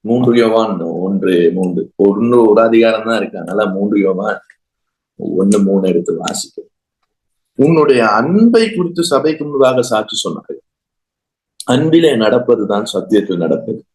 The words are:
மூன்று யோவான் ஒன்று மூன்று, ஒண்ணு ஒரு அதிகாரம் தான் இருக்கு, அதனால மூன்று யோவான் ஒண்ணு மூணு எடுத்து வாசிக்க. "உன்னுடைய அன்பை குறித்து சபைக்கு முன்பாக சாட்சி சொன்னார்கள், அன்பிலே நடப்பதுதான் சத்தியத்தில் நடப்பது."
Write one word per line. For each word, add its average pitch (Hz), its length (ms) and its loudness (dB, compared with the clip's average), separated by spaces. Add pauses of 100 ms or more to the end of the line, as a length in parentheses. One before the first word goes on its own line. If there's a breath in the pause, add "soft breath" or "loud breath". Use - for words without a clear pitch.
மூன்று 120 360 0
யோவான் 110 440 2
ஒன்று 87 720 0
மூன்று, 90 400 -4 (120)
ஒண்ணு 113 440 2
ஒரு 107 140 4
அதிகாரம் 113 420 2
தான் 113 160 -2
இருக்கு, 98 180 -8
அதனால 95 320 -4
மூன்று 101 300 -2
யோவான் 95 400 -2 (1000)
ஒண்ணு 101 260 0
மூணு 95 240 0
எடுத்து 87 280 -2
வாசிக்க. - 460 -10 (920)
"உன்னுடைய 139 540 2
அன்பை 214 640 2
குறித்து 170 320 -4
சபைக்கு 151 400 -2
முன்பாக 135 380 0
சாட்சி 110 460 -4
சொன்னார்கள், - 300 -12 (1040)
அன்பிலே 160 460 2
நடப்பதுதான் 110 840 0
சத்தியத்தில் 95 440 0
நடப்பது." 85 480 -4 (100)